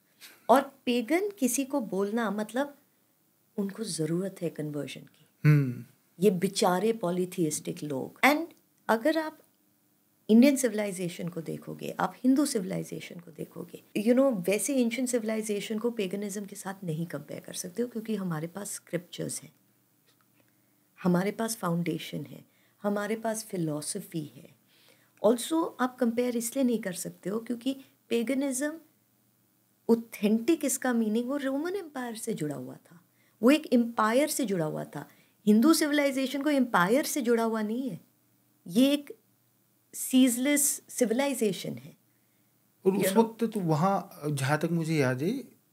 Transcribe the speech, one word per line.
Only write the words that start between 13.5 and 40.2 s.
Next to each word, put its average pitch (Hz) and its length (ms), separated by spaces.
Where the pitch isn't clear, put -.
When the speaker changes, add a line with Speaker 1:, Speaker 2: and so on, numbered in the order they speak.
Speaker 1:
you 240 160
know, 240 300
वैसे 208 280
एंशिएंट 247 320
सिविलाइजेशन 220 720
को 233 120
पेगनिज्म 202 540
के 196 120
साथ 196 280
नहीं 165 220
कंपेयर 147 340
कर - 120
सकते 180 300
हो, 247 60
क्योंकि 220 280
हमारे 170 300
पास 196 240
स्क्रिप्चर्स - 720
हैं, - 100
हमारे 185 280
पास 226 260
फाउंडेशन 170 680
है, - 200
हमारे 208 340
पास 220 280
फिलॉसफी 160 800
है। - 240
Also, 254 540
आप 254 180
कंपेयर 240 380
इसलिए 240 280
नहीं 240 140
कर 196 140
सकते 175 380
हो 220 100
क्योंकि 240 360
पेगनिज्म, 269 640
ऑथेंटिक 226 760
इसका 254 280
मीनिंग, 226 360
वो 277 80
रोमन 285 400
एम्पायर 262 380
से 220 200
जुड़ा 151 220
हुआ 131 180
था, - 260
वो 233 80
एक 302 220
एम्पायर 233 560
से 294 160
जुड़ा 185 200
हुआ 151 200
था। - 240
हिंदू 233 280
सिविलाइजेशन 285 680
को 302 80
एम्पायर 240 540
से 302 180
जुड़ा 233 200
हुआ 226 200
नहीं 226 280
है, 165 100
ये 247 260
एक 285 240
सीजलेस 262 920